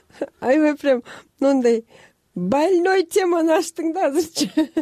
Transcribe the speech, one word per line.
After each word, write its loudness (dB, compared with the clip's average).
Аябай 0
прям -2
мындай 2
больной 0
теманы 0
ачтың -4
да -2
азырчы. -2